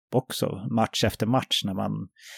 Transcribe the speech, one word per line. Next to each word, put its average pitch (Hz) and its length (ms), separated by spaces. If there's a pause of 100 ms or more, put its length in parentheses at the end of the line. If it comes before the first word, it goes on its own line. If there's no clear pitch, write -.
(140)
också, - 580
match 113 320
efter 107 240
match, 127 360
när 98 100
man 101 180 (460)